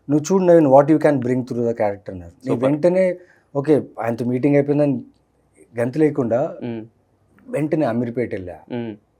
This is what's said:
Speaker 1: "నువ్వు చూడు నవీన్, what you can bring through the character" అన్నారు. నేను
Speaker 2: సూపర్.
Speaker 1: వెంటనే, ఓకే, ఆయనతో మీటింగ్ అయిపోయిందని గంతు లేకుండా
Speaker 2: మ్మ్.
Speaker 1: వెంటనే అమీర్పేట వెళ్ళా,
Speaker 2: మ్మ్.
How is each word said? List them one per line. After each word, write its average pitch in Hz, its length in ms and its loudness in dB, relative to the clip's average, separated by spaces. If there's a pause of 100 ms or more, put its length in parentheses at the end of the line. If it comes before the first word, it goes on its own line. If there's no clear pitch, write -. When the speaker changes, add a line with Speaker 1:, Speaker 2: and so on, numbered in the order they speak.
Speaker 1:
"నువ్వు 147 100 2
చూడు 185 240 0
నవీన్, 170 240 6
what 135 160 8
you 156 140 4
can 151 160 2
bring 127 260 -2
through 120 240 -6
the 117 100 -2
character" 104 380 -6
అన్నారు. 87 200 -14
నేను 131 240 -6
Speaker 2:
సూపర్. 131 160 0
Speaker 1:
వెంటనే, 175 440 0 (400)
ఓకే, 139 260 2 (180)
ఆయనతో 117 260 -4
మీటింగ్ 127 300 0
అయిపోయిందని 143 460 0 (800)
గంతు 127 200 -2
లేకుండా 143 640 0
Speaker 2:
మ్మ్. 117 220 -10 (640)
Speaker 1:
వెంటనే 151 360 -2
అమీర్పేట 117 500 -4
వెళ్ళా, 90 200 -12 (160)
Speaker 2:
మ్మ్. 117 240 -10 (240)